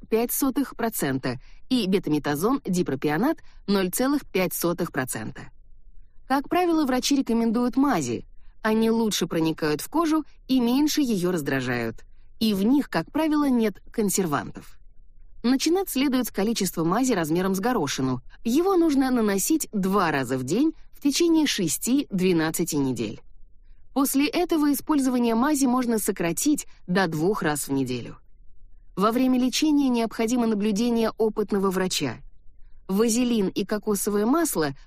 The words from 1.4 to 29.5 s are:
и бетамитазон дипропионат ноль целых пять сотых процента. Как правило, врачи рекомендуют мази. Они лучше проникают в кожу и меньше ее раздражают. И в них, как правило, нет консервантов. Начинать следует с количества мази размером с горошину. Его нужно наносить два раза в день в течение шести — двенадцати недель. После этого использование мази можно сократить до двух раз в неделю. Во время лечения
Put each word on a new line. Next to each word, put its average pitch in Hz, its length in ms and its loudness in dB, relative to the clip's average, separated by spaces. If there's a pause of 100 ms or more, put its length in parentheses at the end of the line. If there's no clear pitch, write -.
и 233 180 0
бетамитазон 170 760 0
дипропионат 175 760 0 (260)
ноль 190 240 2
целых 269 400 0
пять 185 240 0
сотых 170 380 -2
процента. 113 500 -6 (840)
Как 277 220 0
правило, 339 360 2
врачи 254 300 2
рекомендуют 233 600 2
мази. 175 520 0 (340)
Они 226 300 2
лучше 226 340 0
проникают 160 560 0
в - 80 -10
кожу 311 360 2 (220)
и 262 120 4
меньше 269 420 2
ее 190 300 0
раздражают. 127 760 -2 (340)
И 220 140 2
в 190 100 0
них, 254 240 4
как - 240 -4
правило, 302 380 2
нет 226 320 0 (100)
консервантов. 175 840 -2 (640)
Начинать 311 480 2
следует 254 380 0
с - 40 -8
количества 190 520 -2
мази 233 300 2
размером 180 420 0
с 180 40 -2
горошину. 143 600 0 (220)
Его 349 340 2
нужно 277 320 4
наносить 226 640 2
два 190 380 2
раза 135 260 0
в 127 60 -4
день 226 300 0 (200)
в - 80 -20
течение 320 460 4
шести — 226 640 0
двенадцати 170 640 0
недель. 120 460 -2 (720)
После 269 320 2
этого 302 480 2
использование 254 640 0
мази 269 300 2
можно 240 340 0
сократить 175 640 -2 (220)
до 185 200 2
двух 165 360 0
раз 151 240 -2
в 143 40 -10
неделю. 127 460 -4 (800)
Во 202 160 4
время 254 260 2
лечения 285 500 2